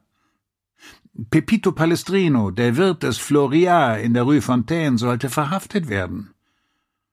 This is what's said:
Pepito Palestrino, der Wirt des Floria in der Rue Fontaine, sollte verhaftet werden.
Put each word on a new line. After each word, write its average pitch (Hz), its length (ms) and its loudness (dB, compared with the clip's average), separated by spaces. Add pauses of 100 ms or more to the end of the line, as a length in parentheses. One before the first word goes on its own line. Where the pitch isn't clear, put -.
(1300)
Pepito 185 420 0
Palestrino, 160 800 0
der 120 260 0
Wirt 185 260 0
des 127 160 -2
Floria 147 800 2
in 117 180 -2
der 123 80 2
Rue 139 180 4
Fontaine, 127 560 0
sollte 123 320 -2
verhaftet 156 600 -4
werden. 95 440 -6 (800)